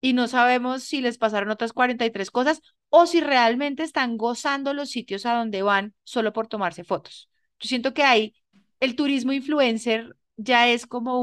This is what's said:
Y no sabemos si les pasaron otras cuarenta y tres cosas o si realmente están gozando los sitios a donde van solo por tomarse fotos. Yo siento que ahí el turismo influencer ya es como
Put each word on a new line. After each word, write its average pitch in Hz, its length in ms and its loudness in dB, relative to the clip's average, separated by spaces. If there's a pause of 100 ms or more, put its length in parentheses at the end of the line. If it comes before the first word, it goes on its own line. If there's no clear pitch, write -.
Y 262 120 2
no 247 140 2
sabemos 254 560 2
si 285 180 -6
les 240 160 -2
pasaron 214 340 -2
otras 220 220 -4
cuarenta 247 320 0
y 233 60 0
tres 196 200 -8
cosas 285 300 0 (280)
o 339 180 8
si 339 140 2
realmente 269 640 2
están 254 340 -2
gozando 277 560 -4
los 285 180 -6
sitios 214 340 -8
a 240 100 0
donde 220 280 -4
van 202 400 0
solo 220 300 -2
por 226 140 -4
tomarse 180 360 -6
fotos. - 460 -8 (300)
Yo 214 100 -12
siento 254 240 -2
que 294 100 0
ahí 226 320 4 (440)
el 254 160 -2
turismo 277 380 0
influencer 240 840 -2 (200)
ya 240 320 2
es 240 180 -2
como 254 360 -4